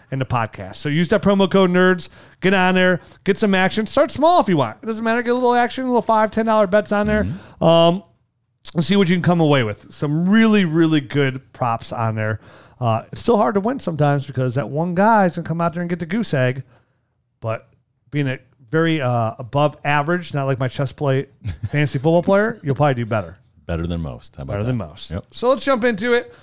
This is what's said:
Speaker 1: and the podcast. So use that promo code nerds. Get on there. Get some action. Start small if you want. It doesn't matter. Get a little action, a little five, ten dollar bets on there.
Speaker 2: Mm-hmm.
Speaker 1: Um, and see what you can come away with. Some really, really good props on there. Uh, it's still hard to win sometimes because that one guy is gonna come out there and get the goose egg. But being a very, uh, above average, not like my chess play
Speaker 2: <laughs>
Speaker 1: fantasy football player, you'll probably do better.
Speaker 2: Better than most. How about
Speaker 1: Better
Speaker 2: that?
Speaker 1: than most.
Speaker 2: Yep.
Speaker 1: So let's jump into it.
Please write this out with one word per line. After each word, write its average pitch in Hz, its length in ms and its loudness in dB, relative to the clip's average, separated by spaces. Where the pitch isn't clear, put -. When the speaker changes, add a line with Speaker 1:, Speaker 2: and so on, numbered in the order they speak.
Speaker 1:
and 135 100 -4
the 131 60 -4
podcast. 107 500 -6
So - 120 -8
use 156 220 0
that 214 120 2
promo 196 260 4
code 190 220 4
nerds. 185 380 2
Get 190 140 2
on 185 200 2
there. 185 260 2
Get 196 160 0
some 202 160 2
action. 190 320 0
Start 294 240 2
small 330 300 4
if - 80 0
you 180 80 2
want. 117 260 -2
It 214 40 -12
doesn't 220 180 -6
matter. 233 180 0
Get 233 80 -2
a 247 40 2
little 247 200 2
action, 247 300 -2
a - 20 -4
little 247 160 0
five, 220 300 2
ten 226 140 0
dollar 214 200 2
bets 202 240 0
on 208 160 0
there. 208 160 2
Speaker 2:
Mm-hmm. - 420 -8
Speaker 1:
Um, 170 380 4
and 160 100 0
see 202 120 2
what 196 120 4
you 185 60 4
can 175 80 0
come 170 180 2
away 147 220 4
with. 104 320 -8
Some 160 340 -2
really, 214 360 4
really 156 360 2
good 131 520 -2
props 117 400 -4
on 113 240 -2
there. 107 240 -4
Uh, 113 320 0
it's - 80 -12
still 233 160 2
hard 226 180 2
to 196 60 0
win 247 180 -2
sometimes 143 480 -2
because 127 300 -4
that 120 120 -4
one 170 280 -4
guy 208 300 4
is 170 100 -4
gonna 170 100 -8
come 165 140 -4
out 170 120 -2
there 175 100 -6
and 170 80 -6
get 175 100 -4
the 175 60 -10
goose 208 280 -4
egg. 131 300 -2
But 110 280 -8
being 143 180 -2
a 127 120 -6
very, 160 300 0
uh, 120 380 -2
above 143 460 -2
average, 147 500 -2
not 139 120 -4
like 135 120 -2
my 135 100 -2
chess 143 220 -4
play 135 360 -2
Speaker 2:
<laughs> - 220 -8
Speaker 1:
fantasy 147 300 -2
football 165 260 2
player, 214 380 0
you'll 139 120 -2
probably 139 200 2
do 117 120 -4
better. 101 300 -4
Speaker 2:
Better 85 200 -4
than 85 140 -4
most. 65 360 -12
How 76 80 -12
about 67 100 -8
Speaker 1:
Better 101 100 -4
Speaker 2:
that? 123 40 -4
Speaker 1:
than 127 100 -2
most. - 340 -12
Speaker 2:
Yep. - 180 -8
Speaker 1:
So - 200 -4
let's 269 140 0
jump 254 200 0
into 240 300 -2
it. 240 180 -4